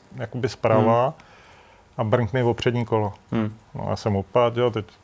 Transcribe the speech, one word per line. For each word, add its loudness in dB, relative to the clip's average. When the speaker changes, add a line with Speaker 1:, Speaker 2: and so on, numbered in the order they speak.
Speaker 1:
jakoby -6
zprava 2
Speaker 2:
Hmm. -2
Speaker 1:
a -2
brnk 0
mi 2
o 2
přední -2
kolo. 0
Speaker 2:
Hmm. -2
Speaker 1:
No, -8
já -2
jsem -2
upadl, 0
jo, 2
teď -6